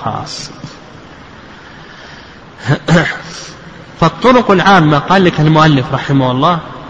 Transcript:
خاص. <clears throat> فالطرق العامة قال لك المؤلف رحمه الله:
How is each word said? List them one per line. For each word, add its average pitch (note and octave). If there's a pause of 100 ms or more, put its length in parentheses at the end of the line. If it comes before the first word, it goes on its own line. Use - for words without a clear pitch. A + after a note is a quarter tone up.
خاص. - (2250)
<clears throat> D#3 (920)
فالطرق A3+
العامة E3+
قال F#3
لك D#3+
المؤلف D#3
رحمه C3
الله: D#3 (320)